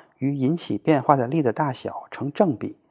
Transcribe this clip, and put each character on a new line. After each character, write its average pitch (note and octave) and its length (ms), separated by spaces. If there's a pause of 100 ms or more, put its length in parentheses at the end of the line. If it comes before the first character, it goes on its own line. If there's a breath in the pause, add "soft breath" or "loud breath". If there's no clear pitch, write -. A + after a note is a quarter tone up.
(200 loud breath)
与 C#3 160
引 C3+ 200
起 - 220
变 C#3+ 240
化 C#3 160
的 B2 100
力 D#3 140
的 B2 100
大 C#3+ 220
小 - 380
成 C#3 200
正 F#3+ 240
比， - 220 (140)